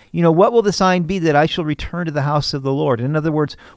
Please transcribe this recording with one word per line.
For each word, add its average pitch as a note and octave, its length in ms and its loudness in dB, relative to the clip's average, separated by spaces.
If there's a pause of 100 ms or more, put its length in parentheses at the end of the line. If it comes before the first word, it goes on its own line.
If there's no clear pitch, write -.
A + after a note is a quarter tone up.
(100)
you E3+ 120 -2
know, E3 100 6
"What G3+ 200 4
will A#3 100 4
the G3+ 100 0
sign F#3 320 0
be F#3 160 -4
that D#3 160 2
I D3+ 100 4
shall F#3 180 -4
return E3 420 -6
to D#3+ 40 -6
the C#3+ 120 -4
house D3 300 -2
of C3+ 120 -8
the C3+ 80 -2
Lord?" C#3 280 -2
In C3+ 140 -2
other D#3 160 0
words, D3+ 260 -2 (200)